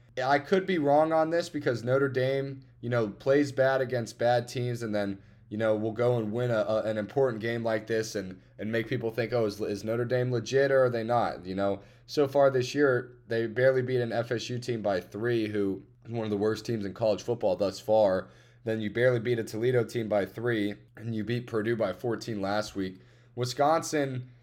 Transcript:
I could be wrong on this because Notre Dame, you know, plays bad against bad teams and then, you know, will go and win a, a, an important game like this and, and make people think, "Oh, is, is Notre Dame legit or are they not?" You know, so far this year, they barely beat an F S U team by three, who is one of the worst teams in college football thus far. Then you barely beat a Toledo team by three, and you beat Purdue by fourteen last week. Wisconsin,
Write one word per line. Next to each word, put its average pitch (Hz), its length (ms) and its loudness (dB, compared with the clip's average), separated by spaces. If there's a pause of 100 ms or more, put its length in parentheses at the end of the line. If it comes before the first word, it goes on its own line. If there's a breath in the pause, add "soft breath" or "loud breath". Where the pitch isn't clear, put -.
(220 soft breath)
I 139 180 4
could 185 260 0
be 185 140 0
wrong 151 340 4
on 160 160 2
this 170 180 0
because 127 380 -2
Notre 135 240 2
Dame, 135 500 -2 (220 soft breath)
you 117 80 -6
know, 117 180 2
plays 135 460 2
bad 131 260 4
against 120 400 -4
bad 120 300 2
teams 120 340 -4
and 107 100 -4
then, 101 260 -2 (280 soft breath)
you 107 100 -8
know, 110 160 2
will 110 200 -2
go 120 240 2
and 107 160 -4
win 123 180 -2
a, 107 160 2
a, 107 140 0
an 107 160 -2
important 110 440 0
game 117 220 -2
like 110 240 -2
this 110 280 -2
and, 92 220 -8 (220 loud breath)
and 104 100 -6
make 113 200 -2
people 117 200 -2
think, 113 220 -4
"Oh, 120 140 2
is, 104 160 -4
is 101 240 -4
Notre 117 180 -2
Dame 123 260 0
legit 127 400 2
or 135 140 6
are 127 60 4
they 113 140 -2
not?" 98 420 0
You 92 100 -6
know, 98 240 0 (280 loud breath)
so 147 200 2
far 139 220 4
this 127 260 0
year, 131 380 2 (160)
they 113 180 0
barely 127 340 4
beat 123 200 0
an 117 100 -2
F 117 220 -2
S 110 160 -4
U 123 100 -6
team 120 220 -4
by 101 180 0
three, 110 480 -2
who 101 340 -2 (240)
is 113 60 -14
one 117 140 -4
of 110 40 -4
the 104 80 0
worst 107 280 0
teams 113 180 -4
in 98 100 -6
college 107 300 0
football 110 320 0
thus 92 240 -2
far. 101 480 4 (380 loud breath)
Then 110 160 -2
you 104 80 -4
barely 120 320 2
beat 117 180 0
a 110 40 -2
Toledo 117 420 0
team 110 240 -6
by 101 160 2
three, 107 500 -2 (220)
and 113 180 -6
you 107 80 -4
beat 120 240 -4
Purdue 113 300 -2
by 101 160 0
fourteen 110 480 -6
last 101 340 -2
week. 95 240 -4 (360 soft breath)
Wisconsin, 139 960 0 (140 loud breath)